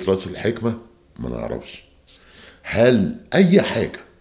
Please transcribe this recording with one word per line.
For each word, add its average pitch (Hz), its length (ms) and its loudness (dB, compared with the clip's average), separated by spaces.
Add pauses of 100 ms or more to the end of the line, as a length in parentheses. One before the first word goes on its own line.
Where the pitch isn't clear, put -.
راس 95 200 0
الحكمة؟ 113 500 -4 (420)
ما 62 100 -8
نعرفش. 58 540 -10 (800)
هل 110 520 2 (180)
أي 180 280 6
حاجة؟ - 380 -4 (220)